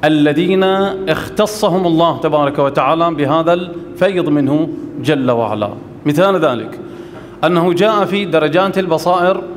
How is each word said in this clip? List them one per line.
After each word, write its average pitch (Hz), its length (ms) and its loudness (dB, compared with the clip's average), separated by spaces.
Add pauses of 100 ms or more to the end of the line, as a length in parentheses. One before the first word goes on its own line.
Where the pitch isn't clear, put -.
الذين 156 600 2
اختصهم 190 1200 0
الله 165 300 2
تبارك 147 420 0
وتعالى 147 520 2
بهذا 160 420 2
الفيض 180 760 -2
منه 147 400 2 (340)
جل 131 280 2
وعلا. 107 380 0 (360)
مثال 175 300 2
ذلك 131 440 -2 (640)
أنه 170 300 2
جاء 202 320 2
في 196 200 -2
درجات 165 520 2
البصائر 180 680 0 (140)